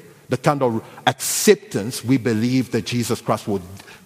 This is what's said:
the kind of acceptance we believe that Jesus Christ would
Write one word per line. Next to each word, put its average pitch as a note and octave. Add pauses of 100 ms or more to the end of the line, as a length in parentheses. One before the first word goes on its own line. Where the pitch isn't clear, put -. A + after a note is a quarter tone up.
(300)
the B2
kind C#3+
of A2+ (240)
acceptance -
we B2+
believe A#2+
that A2
Jesus A#2+
Christ -
would G2 (440)